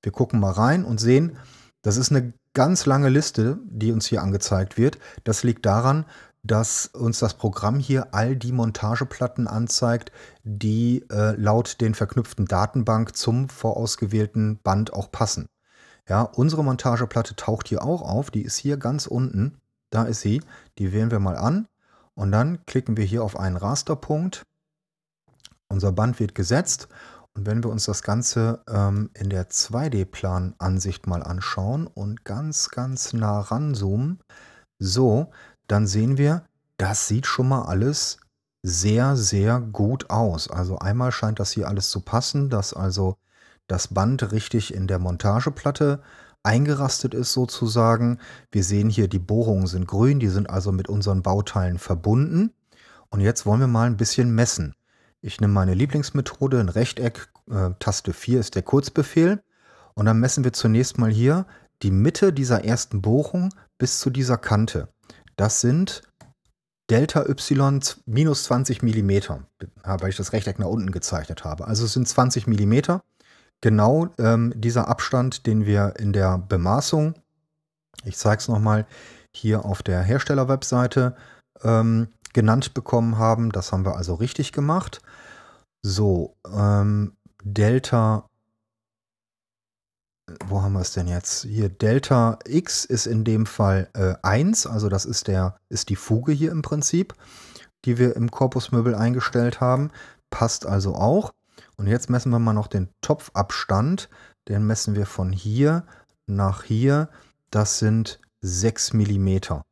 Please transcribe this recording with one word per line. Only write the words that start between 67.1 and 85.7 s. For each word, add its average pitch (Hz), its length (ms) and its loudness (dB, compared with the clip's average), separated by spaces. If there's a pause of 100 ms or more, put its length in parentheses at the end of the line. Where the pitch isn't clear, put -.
Y 139 540 2
z-, - 240 -8
minus 139 380 2
zwanzig 127 400 0
Millimeter, 101 640 0 (360)
ja, 95 160 -2
weil 92 100 -2
ich 95 60 -4
das - 160 -6
Rechteck 101 280 -4
nach 95 80 -2
unten 95 240 -4
gezeichnet 85 520 -8
habe. 80 220 -8
Also 110 200 -2
es 107 80 -4
sind 127 140 0
zwanzig 127 380 2
Millimeter, 113 560 2 (600)
genau, 117 480 4 (100)
ähm, 117 360 2
dieser 117 320 0
Abstand, - 600 -2
den 110 180 2
wir 101 320 2
in 104 160 -2
der 92 240 2
Bemaßung, 139 800 0 (880)
ich - 140 -10
zeig's 107 300 0
noch 110 120 0
mal, 107 260 2 (480)
hier 107 320 -2
auf 95 160 -4
der 90 220 0
Herstellerwebseite, 127 1120 0 (480)
ähm, 113 460 2 (240)
genannt 113 400 4
bekommen 117 440 0
haben. 113 340 2
Das 98 200 -4
haben 92 140 0
wir 92 100 -2
also 87 200 -2
richtig 123 360 -4
gemacht. 156 500 -2 (800)